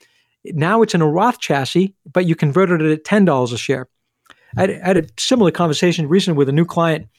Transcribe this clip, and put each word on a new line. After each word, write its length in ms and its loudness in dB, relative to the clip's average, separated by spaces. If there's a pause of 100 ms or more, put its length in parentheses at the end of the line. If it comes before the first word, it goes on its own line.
(480)
Now 340 0
it's 120 0
in 80 2
a 60 4
Roth 320 0
chassis, 560 -2 (160)
but 140 0
you 100 0
converted 460 0
it 100 2
at 120 -4
ten 220 2
dollars 280 0
a 40 -6
share. 300 -6 (720)
I 40 0
had, 80 2
I 180 -8
had 100 2
a 100 -2 (100)
similar 340 2
conversation 580 -2
recently 280 0
with 120 2
a 20 -2
new 140 2
client. 420 -2 (120)